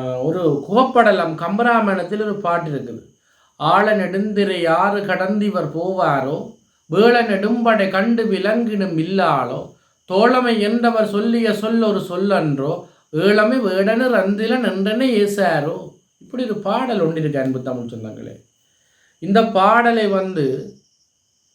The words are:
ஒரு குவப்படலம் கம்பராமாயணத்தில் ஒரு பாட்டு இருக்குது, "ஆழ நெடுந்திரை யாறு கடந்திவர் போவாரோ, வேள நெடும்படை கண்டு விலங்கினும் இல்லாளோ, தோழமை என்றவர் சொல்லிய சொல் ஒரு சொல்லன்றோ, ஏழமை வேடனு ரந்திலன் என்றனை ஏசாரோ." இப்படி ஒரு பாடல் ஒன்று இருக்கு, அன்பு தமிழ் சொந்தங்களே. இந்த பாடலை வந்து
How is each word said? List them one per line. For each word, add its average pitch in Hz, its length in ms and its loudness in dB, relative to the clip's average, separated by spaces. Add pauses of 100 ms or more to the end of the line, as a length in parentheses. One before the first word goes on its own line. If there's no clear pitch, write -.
(200)
ஒரு 151 540 -2
குவப்படலம் 196 640 2
கம்பராமாயணத்தில் 208 840 0
ஒரு 208 120 -4
பாட்டு 170 360 -2
இருக்குது, 120 320 -8 (540)
"ஆழ 196 400 2
நெடுந்திரை 196 640 -2
யாறு 180 400 0
கடந்திவர் 190 760 -2
போவாரோ, 170 800 -2 (300)
வேள 233 360 4
நெடும்படை 214 680 0
கண்டு 226 340 0
விலங்கினும் 196 720 0
இல்லாளோ, 156 760 -2 (320)
தோழமை 233 540 2
என்றவர் 226 480 0
சொல்லிய 226 460 0
சொல் 226 280 0
ஒரு 196 180 2
சொல்லன்றோ, 165 880 0 (240)
ஏழமை 208 500 2
வேடனு 214 480 2
ரந்திலன் 220 560 0
என்றனை 214 580 0
ஏசாரோ." 175 640 0 (300)
இப்படி - 260 -8
ஒரு 208 140 -6
பாடல் 226 420 -2
ஒன்று 160 200 0
இருக்கு, 147 180 -2
அன்பு 131 240 -2
தமிழ் 123 260 -8
சொந்தங்களே. 113 560 -14 (760)
இந்த 202 260 4
பாடலை 220 640 2
வந்து 185 680 -4 (800)